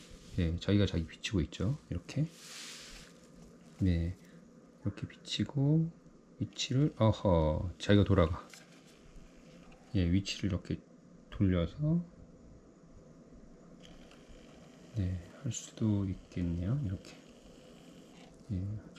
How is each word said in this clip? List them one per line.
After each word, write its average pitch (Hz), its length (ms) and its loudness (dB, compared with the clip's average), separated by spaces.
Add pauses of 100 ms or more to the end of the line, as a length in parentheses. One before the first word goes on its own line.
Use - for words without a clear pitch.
(380)
예, 85 200 0
자기가 101 280 2
자기 85 200 -2
비추고 - 360 -4
있죠. 110 360 -4 (100)
이렇게. - 380 -4 (1500)
네, 87 380 2 (680)
이렇게 107 220 -6
비치고 143 840 0 (520)
위치를, - 580 0
어허, 87 800 4
자기가 101 260 6
돌아가. 87 400 4 (1500)
예, 95 180 2
위치를 98 380 0
이렇게 87 280 -4 (520)
돌려서, 104 720 0 (3000)
네, 92 300 -4 (160)
할 123 80 -4
수도 104 560 0
있겠네요. 90 800 -2
이렇게. 95 320 -8 (1400)
예, 90 100 -4 (360)